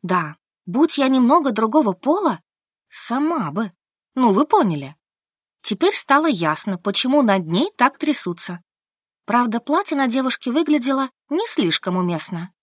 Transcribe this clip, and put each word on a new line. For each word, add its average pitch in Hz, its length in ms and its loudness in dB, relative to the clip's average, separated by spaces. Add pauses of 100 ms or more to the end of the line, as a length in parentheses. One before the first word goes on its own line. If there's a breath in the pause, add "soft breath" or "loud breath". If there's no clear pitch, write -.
Да, 170 360 -4 (280)
будь 247 320 0
я 269 120 2
немного 262 440 4
другого 220 400 2
пола, 285 480 -2 (480)
сама 269 640 -4
бы. 190 220 -4 (420)
Ну, 247 180 2
вы 226 140 2
поняли. 160 500 0 (640)
Теперь 330 340 -2
стало 294 320 2
ясно, 190 520 -2
почему 254 420 0
над 196 260 2
ней 214 300 0
так - 220 2
трясутся. 180 640 -4 (640)
Правда, 233 340 0
платье 320 380 -2
на 269 80 0
девушке 254 440 -2
выглядело 269 600 0 (180)
не 370 180 -2
слишком 185 520 -2
уместно. 175 640 -4